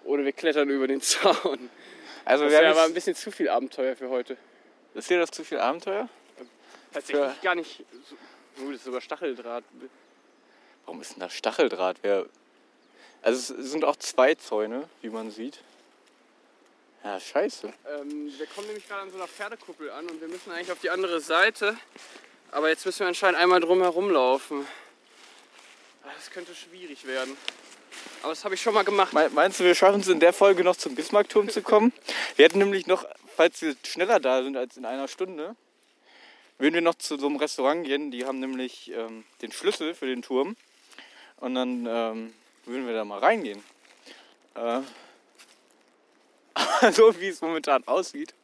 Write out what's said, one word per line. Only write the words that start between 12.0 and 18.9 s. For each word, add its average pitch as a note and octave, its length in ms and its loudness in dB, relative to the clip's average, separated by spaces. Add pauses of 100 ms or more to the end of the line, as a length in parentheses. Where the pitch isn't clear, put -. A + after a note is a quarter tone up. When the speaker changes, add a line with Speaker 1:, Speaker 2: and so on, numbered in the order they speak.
Speaker 2:
Wer, G2 240 0 (960)
also B2 320 -2
es C3 160 -10
sind D3+ 140 -2
auch C#3+ 120 0
zwei C3+ 380 2
Zäune, A2+ 540 -6 (120)
wie A#2 80 -12
man A2 220 -10
sieht. A2+ 300 -14 (1400)
Ja, G2+ 140 -8
scheiße. - 540 -4 (280)
Speaker 1:
Ähm, D3 360 -10
wir D#3 100 -12
kommen G3+ 200 -14
nämlich G#3+ 200 -14
gerade G3 160 -10